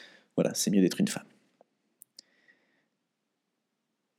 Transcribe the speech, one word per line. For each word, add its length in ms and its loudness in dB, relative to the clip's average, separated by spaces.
voilà, 180 0
c'est 160 -2
mieux 100 4
d'être 200 2
une 80 2
femme. 180 -8